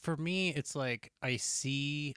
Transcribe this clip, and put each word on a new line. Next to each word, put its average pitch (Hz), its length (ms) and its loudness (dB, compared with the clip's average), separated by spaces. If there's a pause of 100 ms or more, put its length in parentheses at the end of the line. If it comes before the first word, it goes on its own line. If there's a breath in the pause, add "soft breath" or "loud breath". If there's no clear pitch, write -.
for 165 160 0
me, 180 340 2
it's 139 260 -2
like, 127 340 0 (120)
I 127 140 2
see, 139 800 0